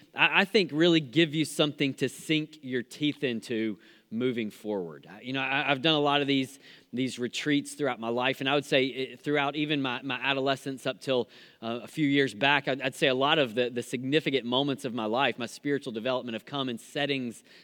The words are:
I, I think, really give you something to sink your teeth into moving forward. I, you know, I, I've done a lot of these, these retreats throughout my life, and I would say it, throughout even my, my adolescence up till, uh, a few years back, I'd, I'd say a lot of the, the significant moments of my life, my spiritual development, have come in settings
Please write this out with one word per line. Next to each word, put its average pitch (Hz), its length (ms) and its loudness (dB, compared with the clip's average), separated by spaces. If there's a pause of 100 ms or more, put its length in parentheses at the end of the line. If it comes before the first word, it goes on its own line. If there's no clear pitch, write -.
(140)
I, 160 280 4
I - 20 4
think, 190 260 2
really 165 300 4
give 147 340 2
you 156 120 0
something 143 480 0
to 135 160 -2
sink 156 500 -4
your 127 220 -4
teeth 147 420 -4
into 113 540 -2 (340)
moving 117 380 -2
forward. 87 580 -8
I, 104 140 -18
you 127 100 -8
know, 135 80 -2
I, 135 300 0
I've 135 120 2
done 160 120 4
a 147 60 2
lot 143 200 4
of 143 60 0
these, 135 320 0 (340)
these 120 280 -4
retreats 143 540 -2
throughout 123 260 -2
my 117 80 -4
life, 123 320 0
and 135 80 0
I 143 80 4
would 139 80 0
say 135 220 4
it, 123 340 -6
throughout 143 340 0
even 151 260 -2
my, 123 220 -2
my 127 140 -4
adolescence 135 680 -2
up 131 160 -4
till, 127 280 0 (340)
uh, 117 220 -6
a - 20 -16
few 151 220 0
years 139 260 4
back, 139 320 2
I'd, 135 160 -2
I'd 131 140 -4
say 160 100 2
a 131 80 4
lot 143 240 4
of 123 160 2
the, 123 160 2
the 120 140 -4
significant 135 600 0
moments 131 400 0
of 117 100 -4
my 117 100 -4
life, 120 340 0
my 117 80 -4
spiritual 139 460 -4
development, 123 400 -4
have 107 120 -8
come 139 240 -4
in 117 80 -4
settings 135 680 -4 (200)